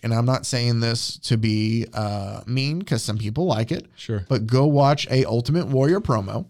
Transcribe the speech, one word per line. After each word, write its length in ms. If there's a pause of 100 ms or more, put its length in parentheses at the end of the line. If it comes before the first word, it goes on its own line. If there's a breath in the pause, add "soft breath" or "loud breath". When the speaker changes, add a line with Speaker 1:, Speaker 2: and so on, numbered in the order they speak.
Speaker 1:
and 100
I'm 120
not 200
saying 340
this 440
to 140
be, 560
uh, 520
mean, 360
'cause 200
some 140
people 300
like 260
it, 140 (100)
Speaker 2:
Sure. 320
Speaker 1:
but 180
go 200
watch 440
a 140
Ultimate 440
Warrior 320
promo 500